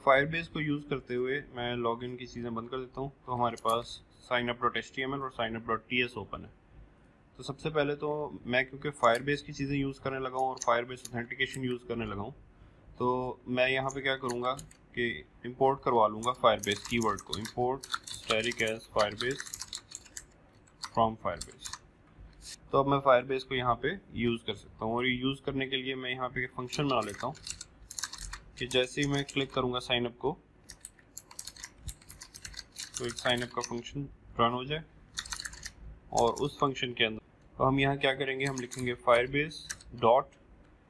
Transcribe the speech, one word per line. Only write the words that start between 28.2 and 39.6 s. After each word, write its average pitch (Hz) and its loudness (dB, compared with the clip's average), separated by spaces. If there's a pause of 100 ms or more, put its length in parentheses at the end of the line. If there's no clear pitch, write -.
कि 127 -4
जैसे 127 2
ही 143 2
मैं 143 0
click 135 -4
करूँगा 123 0
sign 123 0
up 117 -6
को, 143 0 (2500)
तो 123 -4
एक 117 -2
साइन 123 2
अप 120 -6
का 120 -2
function 135 -6 (320)
रन 117 6
हो 127 -2
जाए। 151 -6 (1300)
और 117 6 (100)
उस 143 -2
function 131 0
के 120 2
अंदर 110 -2 (340)
तो 131 0
हम 135 6
यहाँ 139 4
क्या 139 4
करेंगे, 135 -2
हम 135 0
लिखेंगे 123 -4 (100)
Firebase 135 4 (400)